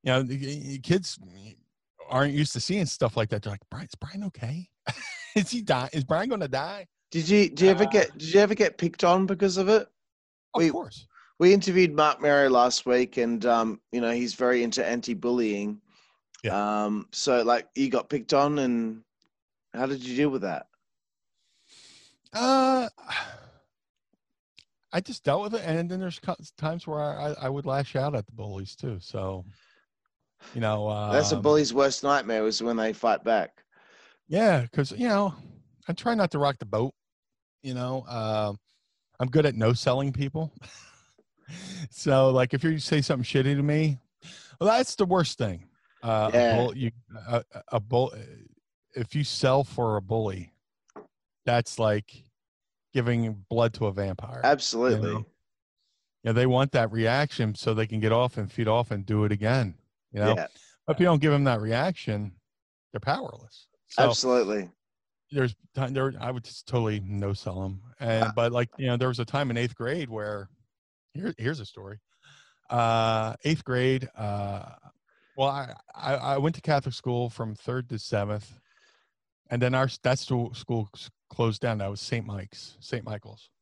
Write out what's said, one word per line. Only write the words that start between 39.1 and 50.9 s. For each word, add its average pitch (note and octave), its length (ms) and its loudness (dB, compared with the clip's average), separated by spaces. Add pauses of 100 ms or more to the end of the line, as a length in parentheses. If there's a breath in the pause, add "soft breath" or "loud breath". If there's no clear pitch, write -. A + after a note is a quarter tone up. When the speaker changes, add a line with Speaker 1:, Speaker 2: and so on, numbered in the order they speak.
Speaker 1:
I'm B2+ 100 0
good D3+ 160 4
at C#3 100 2
no A2+ 180 4
selling C3+ 400 0
people. C#3+ 480 -4
<laughs> - 20 -20 (1300 loud breath)
So, C3 420 4
like, B2+ 220 2
if C3+ 120 -2
you D#3+ 140 2
say D3+ 220 0
something B2+ 220 -2
shitty C#3 320 0
to C#3 80 0
me, D3 360 0 (600 loud breath)
well, G3 100 2
that's B3 260 2
the G3 100 2
worst F3+ 320 2
thing. F#2 320 -6 (340)
Uh, A2 300 0
Speaker 2:
Yeah. A#2+ 220 4
Speaker 1:
a - 0 -
bull-, A#2 200 0
you, A#2+ 160 -2 (380)
a, A#2 140 0 (100)
a, - 100 -16 (100)
a A#2+ 60 0
bull-, A#2+ 340 0 (800)
if B2 220 -8
you D3 80 0
sell C3+ 400 2
for A#2 320 -2
a G2+ 60 -2
bully, F#2+ 520 -4 (920)